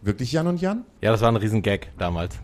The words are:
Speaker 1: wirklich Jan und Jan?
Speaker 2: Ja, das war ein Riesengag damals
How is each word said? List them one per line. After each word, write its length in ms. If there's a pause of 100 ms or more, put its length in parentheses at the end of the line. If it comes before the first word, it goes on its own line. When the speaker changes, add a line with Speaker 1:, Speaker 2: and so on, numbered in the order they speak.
Speaker 1:
wirklich 300
Jan 140
und 140
Jan? 240 (160)
Speaker 2:
Ja, 120
das 80
war 100
ein 60
Riesengag 520 (100)
damals 460